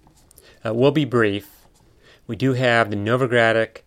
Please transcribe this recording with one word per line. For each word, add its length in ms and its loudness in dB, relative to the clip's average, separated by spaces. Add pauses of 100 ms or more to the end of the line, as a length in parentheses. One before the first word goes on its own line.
(640)
uh, 80 -6
we'll 180 2
be 140 -2
brief. 600 -2 (640)
We 80 -10
do 180 0
have 360 2
the 60 -4
Novogradac 920 0